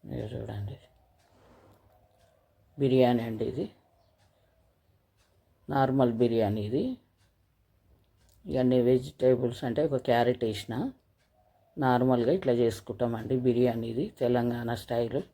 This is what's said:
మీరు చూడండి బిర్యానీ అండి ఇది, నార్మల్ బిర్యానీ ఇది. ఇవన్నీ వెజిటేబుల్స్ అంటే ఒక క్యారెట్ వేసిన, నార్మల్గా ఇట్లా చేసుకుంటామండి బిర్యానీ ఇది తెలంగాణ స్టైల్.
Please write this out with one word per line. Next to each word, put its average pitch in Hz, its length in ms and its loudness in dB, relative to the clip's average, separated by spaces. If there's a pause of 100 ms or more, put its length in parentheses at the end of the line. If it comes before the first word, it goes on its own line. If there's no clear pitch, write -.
మీరు 113 240 -8
చూడండి 110 480 -10 (2000)
బిర్యానీ 127 460 4
అండి 113 260 -6
ఇది, 160 140 -6 (2000)
నార్మల్ 131 520 2
బిర్యానీ 113 480 2
ఇది. 139 160 -2 (1600)
ఇవన్నీ 127 380 2
వెజిటేబుల్స్ 127 840 2
అంటే 123 240 -2
ఒక 139 200 -2
క్యారెట్ 120 360 2
వేసిన, 110 300 -6 (1000)
నార్మల్గా 127 600 2
ఇట్లా 131 240 0
చేసుకుంటామండి 113 760 -2 (100)
బిర్యానీ 117 480 2
ఇది 143 120 -4 (160)
తెలంగాణ 120 600 0
స్టైల్. 117 380 -2 (140)